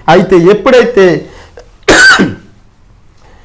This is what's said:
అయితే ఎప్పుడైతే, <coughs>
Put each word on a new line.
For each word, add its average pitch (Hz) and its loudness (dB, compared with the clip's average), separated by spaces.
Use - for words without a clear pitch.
అయితే 185 0
ఎప్పుడైతే, 208 0
<coughs> - 2